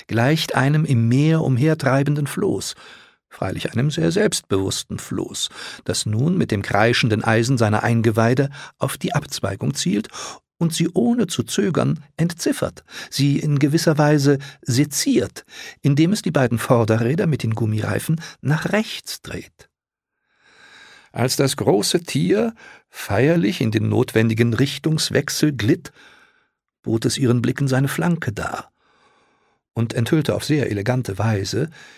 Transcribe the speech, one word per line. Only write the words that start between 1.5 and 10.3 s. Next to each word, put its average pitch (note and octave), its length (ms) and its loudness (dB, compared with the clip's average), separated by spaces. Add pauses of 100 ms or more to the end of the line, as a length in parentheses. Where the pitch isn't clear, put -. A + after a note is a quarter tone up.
Floß, - 480 -4 (540)
freilich - 420 -6
einem C3+ 200 0
sehr E3 200 0
selbstbewussten G2 880 -2
Floß, - 500 -8 (360)
das - 200 -4
nun B2+ 320 0
mit D3+ 140 0
dem G2+ 100 0
kreischenden A2 600 2
Eisen A#2 340 2
seiner G#2+ 260 2
Eingeweide A#2 640 2 (300)
auf - 180 -4
die - 160 -4
Abzweigung A#2+ 600 -4
zielt G#3 340 -4 (480)